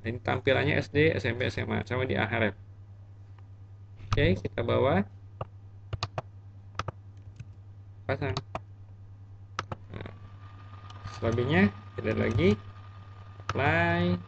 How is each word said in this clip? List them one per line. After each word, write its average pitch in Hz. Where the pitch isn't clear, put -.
Ini 120
tampilannya 131
S 143
D, 156
S -
M 117
P, 123
S -
M 120
A, 107
sama 127
di 135
ahref. 113
Oke, 165
kita -
bawa. 123
Pasang. 139
Nah, -
selebihnya 127
tidak 110
lagi. 147
Apply. 170